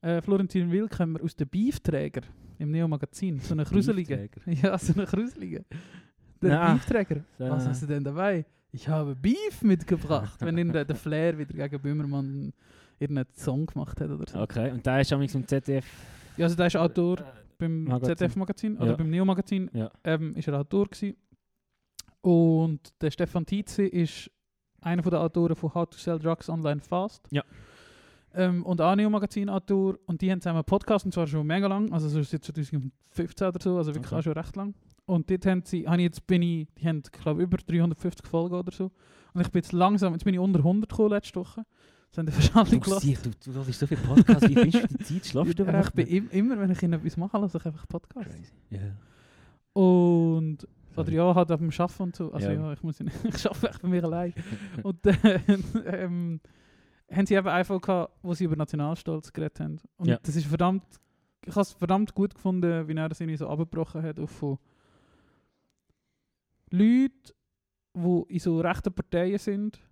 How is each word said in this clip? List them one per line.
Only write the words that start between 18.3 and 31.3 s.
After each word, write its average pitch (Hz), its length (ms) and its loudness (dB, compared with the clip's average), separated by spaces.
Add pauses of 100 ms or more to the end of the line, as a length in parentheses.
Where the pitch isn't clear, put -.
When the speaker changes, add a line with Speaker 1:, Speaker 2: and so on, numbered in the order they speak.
Speaker 1:
oder 117 140 2
Speaker 2:
Ja. - 40 2
Speaker 1:
beim 160 140 -2
Neo-Magazin. 190 640 0
Speaker 2:
Ja. 110 160 -4 (140)
Speaker 1:
Ähm, 160 320 -2
ist - 120 -6
er 143 120 -2
Autor 196 300 0
gsi. - 260 -8 (1080)
Und 165 800 4
der 156 100 0
Stefan 175 340 -2
Tietze 202 380 -2
ist 175 460 -2 (520)
einer 175 200 0
von 170 100 0
den 160 80 0
Autoren 165 360 0
von 160 180 -6
How 170 160 -2
to - 80 -20
Sell 165 220 -4
Drugs 160 300 -4
Online 156 320 -2
Fast. - 500 -6
Speaker 2:
Ja. 143 120 -2 (880)
Speaker 1:
Ähm, 180 320 0
und 175 160 0
auch 175 140 4
Neo-Magazin-Autor. 202 1120 0
Und 165 160 -4
die 185 100 2
haben 185 100 0
zusammen 165 160 0
einen 156 80 0
Podcast, 202 400 2
und 190 80 -4
zwar 170 120 0
schon 151 220 -2